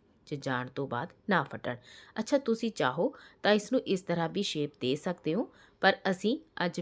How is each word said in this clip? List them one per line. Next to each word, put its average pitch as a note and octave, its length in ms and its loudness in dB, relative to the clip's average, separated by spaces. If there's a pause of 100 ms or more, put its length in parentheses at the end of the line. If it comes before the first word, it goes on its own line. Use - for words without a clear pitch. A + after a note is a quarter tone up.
(280)
'ਚ D#3 80 -6
ਜਾਣ B2+ 400 -4
ਤੋਂ C#3 120 -4
ਬਾਅਦ C3 220 -4 (200)
ਨਾ F3 140 4
ਫਟਣ। - 320 -6 (440)
ਅੱਛਾ, B3 180 0
ਤੁਸੀਂ A3+ 340 0
ਚਾਹੋ D#3 420 0 (300)
ਤਾਂ G3+ 100 6
ਇਸ G#3 180 2
ਨੂੰ B3+ 140 4
ਇਸ F#3 160 0
ਤਰ੍ਹਾਂ E3+ 280 0
ਵੀ F#3 140 -2
ਸ਼ੇਪ D3 280 -2 (100)
ਦੇ B2+ 140 2
ਸਕਦੇ D#3+ 380 -4
ਹੋ, A#3+ 160 -2 (320)
ਪਰ F#3+ 140 6 (140)
ਅਸੀਂ G#3 280 0 (280)
ਅੱਜ F3 160 -4